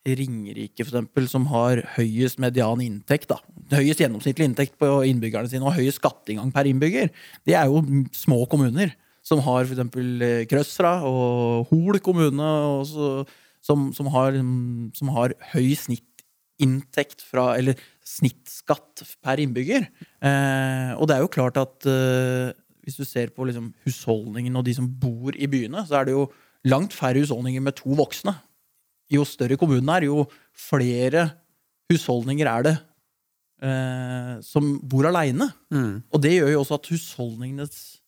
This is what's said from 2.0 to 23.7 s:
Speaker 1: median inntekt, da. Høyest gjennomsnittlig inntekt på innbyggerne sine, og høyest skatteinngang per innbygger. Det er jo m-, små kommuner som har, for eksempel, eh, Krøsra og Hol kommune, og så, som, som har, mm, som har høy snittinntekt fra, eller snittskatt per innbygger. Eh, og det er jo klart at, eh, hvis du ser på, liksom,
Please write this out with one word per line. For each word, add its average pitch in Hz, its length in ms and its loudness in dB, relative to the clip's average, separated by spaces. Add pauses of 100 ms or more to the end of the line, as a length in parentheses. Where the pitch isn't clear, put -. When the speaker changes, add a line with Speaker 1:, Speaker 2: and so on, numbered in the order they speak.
Speaker 1:
median 120 440 0
inntekt, 120 480 -2
da. - 60 0 (340)
Høyest 143 320 2
gjennomsnittlig 131 460 0
inntekt 135 300 -2
på 139 280 4
innbyggerne 113 420 0
sine, 131 140 -4
og 139 140 2
høyest 135 240 0
skatteinngang 110 520 -2
per 139 140 2
innbygger. 156 440 2 (360)
Det 165 80 4
er 165 160 4
jo 151 80 4
m-, 139 320 2
små 123 380 0
kommuner 143 480 2 (300)
som 156 120 2
har, 127 260 2
for 127 120 -6
eksempel, 123 460 -4
eh, 120 240 0
Krøsra 170 580 0
og 123 680 0
Hol 185 300 4
kommune, 156 420 2
og 147 440 0
så, 143 400 -4 (380)
som, 139 300 2
som 143 160 -6
har, 131 240 2
mm, 123 640 -2
som 139 160 -2
har 123 220 0 (160)
høy 131 260 2
snittinntekt - 1400 -4
fra, 127 320 0
eller 127 240 2 (220)
snittskatt - 1040 -4 (180)
per 135 160 -2
innbygger. 147 480 -2 (320)
Eh, 135 800 0
og 156 80 2
det 151 100 4
er 131 60 2
jo 170 80 0
klart 127 320 0
at, - 240 -6
eh, 127 640 0 (320)
hvis - 160 -12
du 139 80 -8
ser 120 240 -4
på, 131 160 -8
liksom, 117 240 -6 (160)